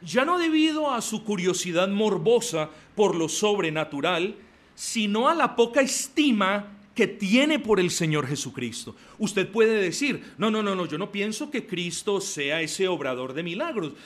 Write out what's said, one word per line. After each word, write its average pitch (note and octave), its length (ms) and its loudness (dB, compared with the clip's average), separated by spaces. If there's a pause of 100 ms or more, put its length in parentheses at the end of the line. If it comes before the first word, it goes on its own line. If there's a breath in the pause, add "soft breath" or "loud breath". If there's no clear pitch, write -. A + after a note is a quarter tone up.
ya F#3 240 0
no F4 120 2
debido D#4 540 2
a A#3 100 -2
su G#3+ 220 -6
curiosidad F3+ 640 0
morbosa G3+ 840 2 (260 loud breath)
por G3 200 4
lo D#3+ 140 0
sobrenatural, E3 1080 0 (400 loud breath)
sino A3 540 0
a E4+ 60 4
la C4 200 0
poca A#3 240 2
estima G#3 880 2 (280)
que G#3 120 4
tiene C4 520 2
por G#3 200 2
el F3+ 120 2
Señor D3+ 360 0
Jesucristo. B2 680 -8 (240 loud breath)
Usted F#3+ 300 -2
puede A3 260 4
decir, G3 640 -2
"No, G#3+ 140 0
no, G#3+ 100 0
no, G3 140 -2
no, F3+ 100 -2
yo D3+ 120 -6
no G3+ 160 -6
pienso G#3+ 360 -6
que A3+ 160 -6
Cristo F3+ 540 -4
sea D3+ 400 -4
ese F3 300 -2
obrador C3 440 -4
de D#3+ 100 -4
milagros. G#3 500 -4 (120 loud breath)